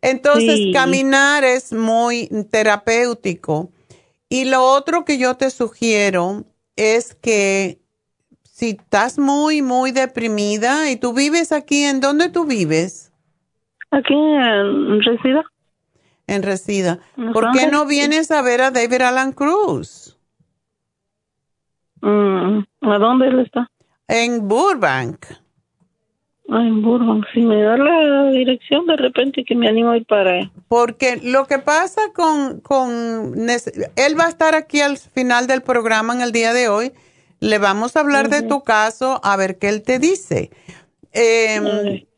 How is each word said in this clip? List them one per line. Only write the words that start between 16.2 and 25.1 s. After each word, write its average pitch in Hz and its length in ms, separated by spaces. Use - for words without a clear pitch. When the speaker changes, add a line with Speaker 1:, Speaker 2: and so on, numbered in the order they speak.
Speaker 1:
En 202 160
Reseda. 190 560
Speaker 2:
En 240 100
Los 233 60
Speaker 1:
¿Por 220 120
qué 254 160
Speaker 2:
Ángeles, 285 120
Speaker 1:
no 294 100
Speaker 2:
sí. 285 60
Speaker 1:
vienes 294 440
a 294 100
ver 247 180
a 262 120
David 247 300
Alan 254 300
Cruz? 285 840
Speaker 2:
Mm, 202 580
¿a 208 160
dónde 254 300
él 254 120
está? 240 300
Speaker 1:
En 233 400
Burbank. 190 760